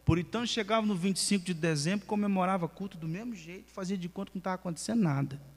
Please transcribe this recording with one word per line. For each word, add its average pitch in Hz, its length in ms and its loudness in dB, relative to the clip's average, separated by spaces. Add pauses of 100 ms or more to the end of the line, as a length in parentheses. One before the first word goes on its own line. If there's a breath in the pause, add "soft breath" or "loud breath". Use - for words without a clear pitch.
O - 40 -20
puritano 175 420 4
chegava 220 400 2
no 208 80 4
vinte 180 220 2
e - 40 -4
cinco 190 260 2
de 180 80 -2
dezembro, 165 520 0
comemorava 190 640 2
culto - 280 -10
do 160 120 -6
mesmo 220 260 -6
jeito, 175 360 -14
fazia 196 260 -4
de 175 120 -4
conta 196 220 -8
que - 60 -10
não 185 60 -8
tava 185 120 -2
acontecendo 190 480 -2
nada. 139 380 2 (160)